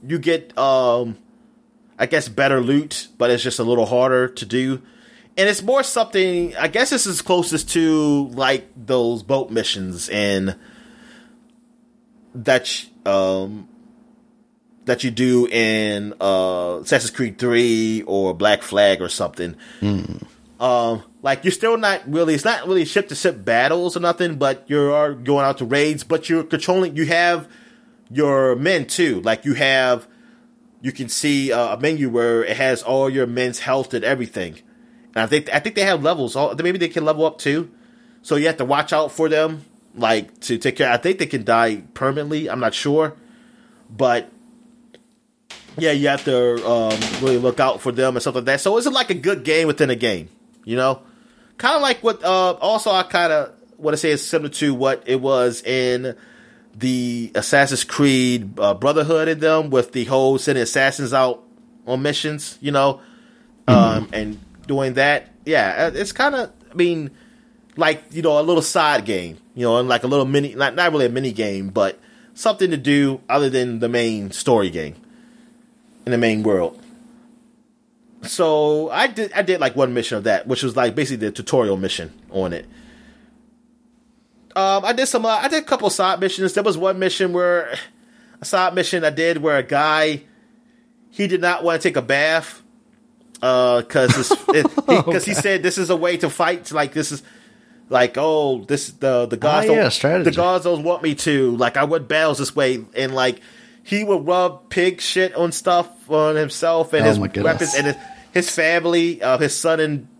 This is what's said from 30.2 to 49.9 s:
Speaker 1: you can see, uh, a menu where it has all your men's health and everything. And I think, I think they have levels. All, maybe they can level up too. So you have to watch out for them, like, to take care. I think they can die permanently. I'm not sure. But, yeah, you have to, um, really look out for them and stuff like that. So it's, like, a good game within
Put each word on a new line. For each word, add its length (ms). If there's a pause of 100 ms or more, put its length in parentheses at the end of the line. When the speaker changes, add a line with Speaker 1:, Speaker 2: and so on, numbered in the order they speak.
Speaker 1:
you 100
can 160
see, 440
uh, 240
a 40
menu 300
where 340
it 120
has 260
all 260
your 180
men's 340
health 340
and 100
everything. 540 (560)
And 80
I 40
think, 280
I 40
think 160
they 100
have 180
levels. 340
All, 200
maybe 220
they 100
can 160
level 200
up 140
too. 320 (520)
So 140
you 100
have 120
to 60
watch 280
out 200
for 160
them, 360 (300)
like, 460
to 180
take 180
care. 140
I 60
think 220
they 80
can 180
die 380 (120)
permanently. 560
I'm 100
not 140
sure. 420 (720)
But, 400 (1500)
yeah, 160
you 160
have 180
to, 420
um, 300 (220)
really 180
look 200
out 220
for 120
them 240
and 60
stuff 140
like 80
that. 160
So 160
it's, 100
like, 240
a 40
good 300
game 220
within 240